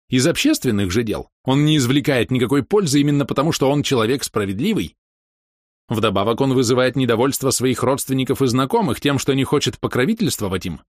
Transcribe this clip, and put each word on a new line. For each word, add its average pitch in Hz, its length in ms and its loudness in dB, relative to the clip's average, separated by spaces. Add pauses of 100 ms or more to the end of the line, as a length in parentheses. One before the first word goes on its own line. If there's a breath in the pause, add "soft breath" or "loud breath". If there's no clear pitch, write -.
Из 127 180 2
общественных 127 640 0
же 113 140 0
дел 90 260 -6 (140)
он 139 200 2
не 151 120 2
извлекает 135 540 0
никакой 131 340 0
пользы 160 360 2
именно 143 240 2
потому, 165 280 0
что 135 180 0
он 147 120 2
человек 123 420 0
справедливый. 104 720 -4 (920)
Вдобавок 104 520 0
он 135 140 2
вызывает 127 420 2
недовольство 131 540 0
своих 123 320 -2
родственников 131 600 -2
и 139 40 4
знакомых 131 540 0
тем, 143 180 0
что 135 160 0
не 135 100 0
хочет - 340 -2
покровительствовать 120 880 -2
им, 82 140 -8 (160)